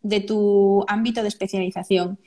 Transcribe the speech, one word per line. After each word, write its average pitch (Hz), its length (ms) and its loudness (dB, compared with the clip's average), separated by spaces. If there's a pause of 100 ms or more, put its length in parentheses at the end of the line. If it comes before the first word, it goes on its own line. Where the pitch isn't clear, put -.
de 208 200 -2
tu 202 640 2
ámbito 226 340 -2
de 208 60 -2
especialización, 185 1000 -4